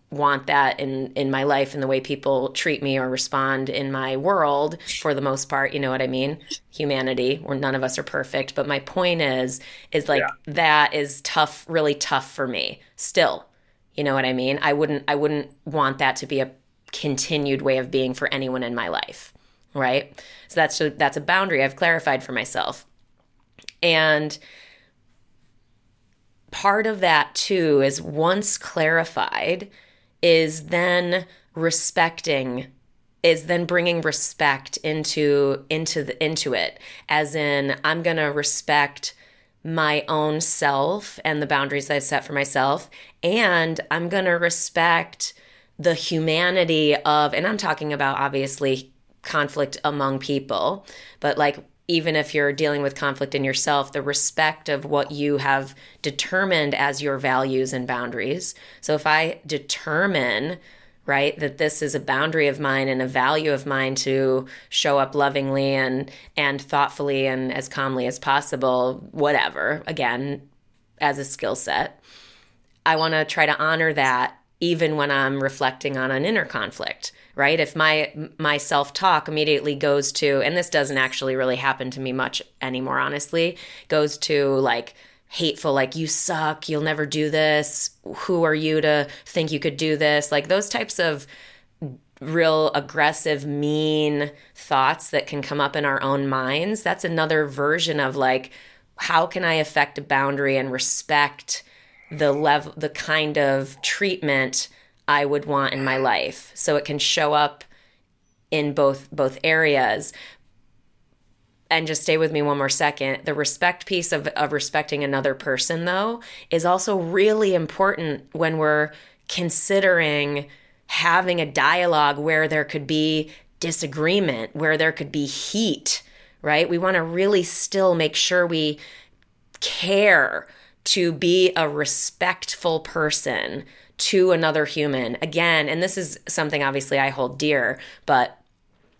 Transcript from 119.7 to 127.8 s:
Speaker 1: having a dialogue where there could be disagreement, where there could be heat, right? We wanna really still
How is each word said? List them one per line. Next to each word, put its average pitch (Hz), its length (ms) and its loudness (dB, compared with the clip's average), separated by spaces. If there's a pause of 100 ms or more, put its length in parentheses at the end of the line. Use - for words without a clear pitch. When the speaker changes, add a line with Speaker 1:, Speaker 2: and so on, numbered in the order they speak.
Speaker 1:
having 175 520 2
a 147 120 -2
dialogue 151 680 4
where 156 300 2
there 151 180 0
could 147 220 -6
be 156 420 0 (300)
disagreement, 156 960 -2
where 156 220 2
there 160 140 2
could 147 200 -8
be 143 160 -2
heat, - 720 -2 (400)
right? 151 260 2
We 170 120 0
wanna 185 240 2
really 185 400 2
still 190 500 2